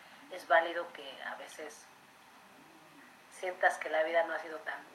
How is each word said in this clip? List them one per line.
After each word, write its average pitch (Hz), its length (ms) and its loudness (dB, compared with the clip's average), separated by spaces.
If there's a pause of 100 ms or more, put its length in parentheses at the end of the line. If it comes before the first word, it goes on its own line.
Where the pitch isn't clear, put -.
(320)
es 180 160 -14
válido 170 460 4
que 135 300 -14
a - 120 -6
veces - 500 -14 (1500)
sientas 180 460 2
que 160 120 -6
la 156 140 4
vida 165 200 4
no 160 100 -2
ha 156 60 -2
sido 160 200 -10
tan - 200 -8 (160)